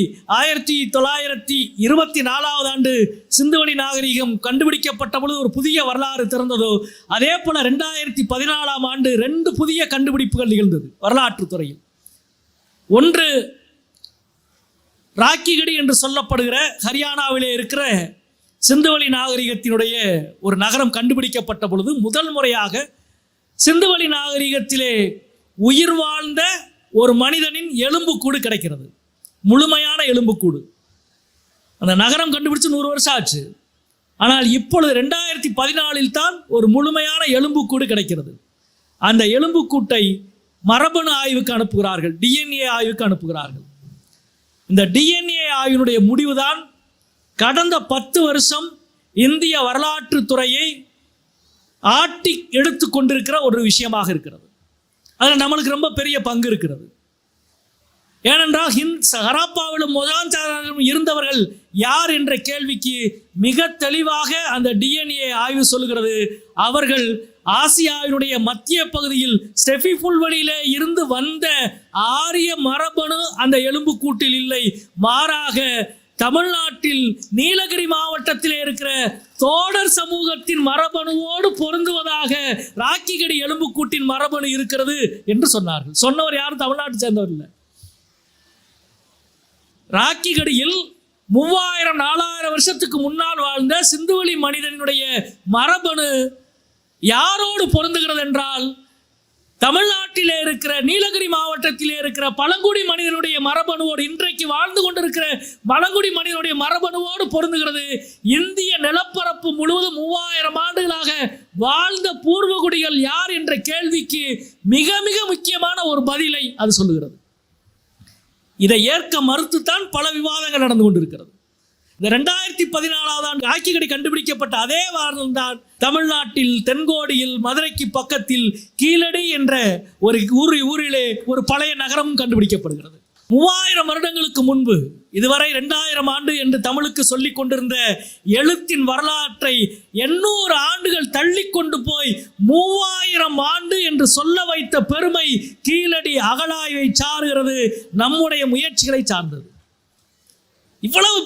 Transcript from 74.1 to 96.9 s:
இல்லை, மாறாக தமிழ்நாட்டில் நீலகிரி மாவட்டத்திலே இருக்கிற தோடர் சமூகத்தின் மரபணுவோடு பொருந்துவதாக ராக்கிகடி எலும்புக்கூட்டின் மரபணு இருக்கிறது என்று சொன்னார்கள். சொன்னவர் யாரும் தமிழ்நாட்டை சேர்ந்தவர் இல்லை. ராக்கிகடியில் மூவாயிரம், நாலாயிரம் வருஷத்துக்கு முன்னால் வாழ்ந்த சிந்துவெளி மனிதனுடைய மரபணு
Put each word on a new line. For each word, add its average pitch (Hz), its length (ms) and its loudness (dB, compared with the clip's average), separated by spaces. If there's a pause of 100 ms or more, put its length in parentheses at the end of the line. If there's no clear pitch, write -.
இல்லை, 254 200 -2 (440)
மாறாக 294 520 0 (640)
தமிழ்நாட்டில் 311 800 0 (340)
நீலகிரி 349 540 0
மாவட்டத்திலே 311 720 -2
இருக்கிற 277 260 -6 (520)
தோடர் 359 540 2
சமூகத்தின் 339 720 -2
மரபணுவோடு 330 800 -2 (120)
பொருந்துவதாக 320 720 -2 (500)
ராக்கிகடி 339 540 -2 (100)
எலும்புக்கூட்டின் 294 640 -4
மரபணு 285 460 -2
இருக்கிறது 269 400 -2 (360)
என்று 247 220 4
சொன்னார்கள். 156 480 -4
சொன்னவர் 294 380 2
யாரும் 285 220 -6
தமிழ்நாட்டை 269 420 -4
சேர்ந்தவர் 208 300 0
இல்லை. 151 140 -12 (2500)
ராக்கிகடியில் 311 880 0 (520)
மூவாயிரம், 339 760 2
நாலாயிரம் 330 500 -2
வருஷத்துக்கு 311 520 0
முன்னால் 320 400 -2
வாழ்ந்த 277 340 0 (120)
சிந்துவெளி 349 440 0 (100)
மனிதனுடைய 285 560 -4 (540)
மரபணு 311 520 0 (920)